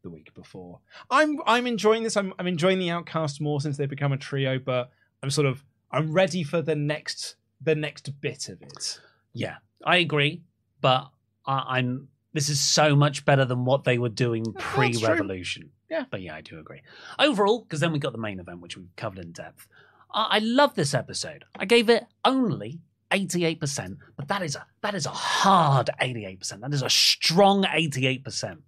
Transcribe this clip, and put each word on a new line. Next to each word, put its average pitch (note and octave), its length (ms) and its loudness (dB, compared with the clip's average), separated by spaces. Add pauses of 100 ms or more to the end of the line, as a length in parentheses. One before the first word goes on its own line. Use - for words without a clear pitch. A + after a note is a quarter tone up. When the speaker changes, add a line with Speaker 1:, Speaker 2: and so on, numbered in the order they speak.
Speaker 1:
the F#2 80 -14
week D#2+ 240 -20
before. F2+ 460 -20 (320)
I'm, D4 340 2
I'm A#3+ 220 2
enjoying A3 360 2
this. A3 140 -2
I'm, G3 220 -4
I'm F3+ 80 -2
enjoying F3+ 320 2
the F3+ 100 -2
Outcast D#3+ 520 -4
more D3 200 -2
since C#3+ 160 -4
they've C#3+ 120 -4
become C#3+ 220 -2
a C3+ 60 0
trio, C3+ 420 -2
but B2 300 -2 (320)
I'm C3+ 80 -6
sort C#3+ 180 2
of, B2+ 160 -4 (280)
I'm D#3 200 -2
ready F#3 320 2
for D#3+ 180 -2
the D#3 140 -2
next, - 600 -6 (260)
the D#3 140 2
next D3 460 -8
bit - 280 -8
of F#2 120 -16
it. - 380 -12 (340)
Speaker 2:
Yeah, G#2+ 240 -8 (280)
I E3 120 4
agree, D#3 440 0 (400)
but C3 280 2 (360)
I, C3 320 -2
I'm, B2+ 300 -2 (260)
this D3 160 -2
is C#3+ 100 0
so D3+ 360 4
much C#3+ 300 2
better C3+ 200 4
than B2 180 -2
what C3 200 2
they B2+ 160 2
were B2 100 0
doing A#2 340 -2
Speaker 1:
That's A2 220 -6
true. - 80 -6 (180)
Speaker 2:
pre-Revolution. G2 760 -2 (200)
Speaker 1:
Yeah. D#4+ 200 -6
Speaker 2:
But G2+ 140 -10
yeah, D#2 120 -12
I D#2+ 60 -14
do D#2+ 180 -18
agree. D2 220 -18 (380)
Overall, A3 460 4
'cause D#3 140 -6
then E3 120 2
we D3+ 80 0
got C#3+ 120 -4
the A2+ 60 -12
main G#2+ 220 -6
event, F2 200 -16
which F2 160 -14
we've F2+ 200 -20
covered G2 280 -8
in E2+ 80 -14
depth. - 360 -18 (440)
I, G#3+ 200 0
I G3+ 80 4
love A#3+ 340 4
this C#3+ 220 0
episode. - 500 -6 (120)
I - 80 -4
gave A#3 240 6
it A#3 160 6 (200)
only E3+ 540 0 (320)
eighty-eight F3 480 0
percent, G#2+ 400 -6 (180)
but C#3 120 -10
that G3+ 120 -2
is D3 140 -4
a, - 100 -14 (160)
that G3+ 140 -4
is D#3+ 100 -4
a - 60 -4
hard D#3 800 4 (100)
eighty-eight G#2 380 -6
percent. G2 220 -10
That C3+ 120 -6
is C#3 80 0
a A#2 80 -4
strong G3 840 4
eighty-eight C3 520 0
percent. G#2 440 -10